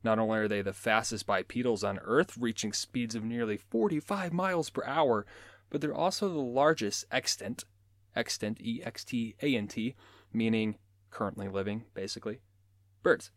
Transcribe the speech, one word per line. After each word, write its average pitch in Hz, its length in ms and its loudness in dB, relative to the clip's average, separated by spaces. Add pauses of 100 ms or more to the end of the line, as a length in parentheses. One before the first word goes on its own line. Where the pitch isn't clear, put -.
Not 110 140 4
only 110 200 2
are 107 100 2
they 101 140 0
the 98 120 -2
fastest 110 520 0
bipedals 101 600 0
on 98 180 -2
Earth, 135 340 4
reaching 113 340 -2
speeds 117 420 -4
of 110 100 -4
nearly 113 320 -2
forty-five 196 760 -2
miles 175 380 0
per - 140 -6
hour, 131 400 2 (460)
but 147 100 -2
they're 147 140 -2
also 190 340 2
the 170 100 -2
largest 131 720 4
extant, - 540 -2 (500)
extant, 110 460 -2
E 117 240 -6
X - 200 -10
T 113 380 -4
A 143 140 2
N 104 100 -2
T, 113 300 -4 (360)
meaning 113 440 2 (340)
currently 101 380 -4
living, 101 360 -4 (100)
basically, 104 460 -6 (640)
birds. - 340 4